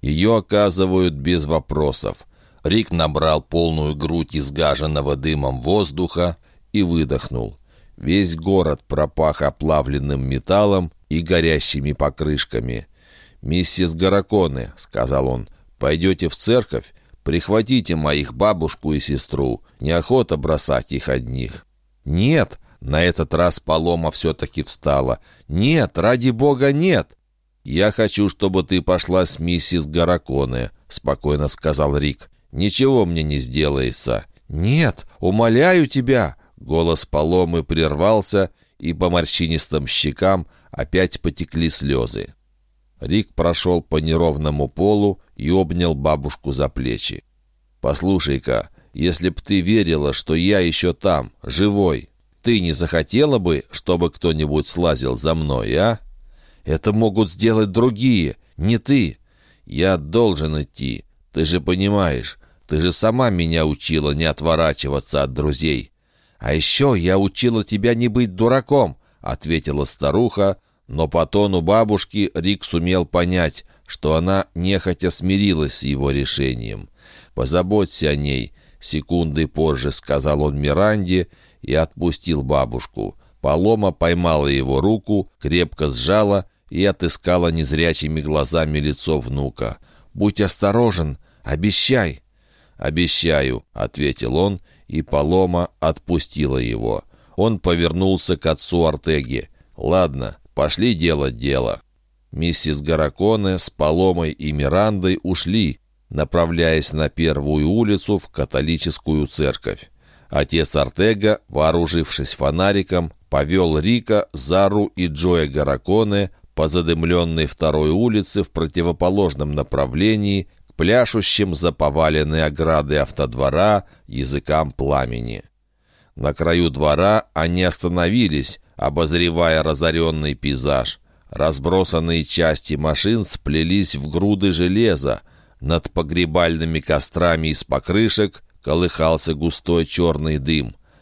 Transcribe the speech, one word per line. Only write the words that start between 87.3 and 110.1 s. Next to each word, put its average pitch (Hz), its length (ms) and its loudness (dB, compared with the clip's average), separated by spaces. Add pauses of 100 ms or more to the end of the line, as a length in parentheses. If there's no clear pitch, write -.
незрячими 78 720 0
глазами 76 580 0
лицо 73 400 -2
внука. 64 580 -6 (360)
«Будь 101 280 0
осторожен, 98 760 0 (260)
обещай!» 92 800 0 (560)
«Обещаю», — 76 880 0 (100)
ответил 64 640 -4
он, 95 260 0 (260)
и 80 140 -4
Палома 87 680 0 (100)
отпустила 76 800 -2
его. 57 460 -4 (320)
Он 104 240 0
повернулся 87 800 0
к - 80 -10
отцу 82 400 0
Ортеги. 71 640 -2 (260)
«Ладно, 71 600 -2 (160)
пошли 95 400 0
делать 73 440 0
дело». 64 440 -2 (540)
Миссис 78 460 0
Гараконе 92 760 0
с - 120 0
Паломой 85 600 2
и 76 200 -6
Мирандой 92 720 2
ушли, 90 560 0 (300)
направляясь 82 840 0
на 78 160 -2
первую 76 640 0
улицу 104 480 0
в - 100 -6
католическую 76 1000 -2
церковь. - 640 -4 (400)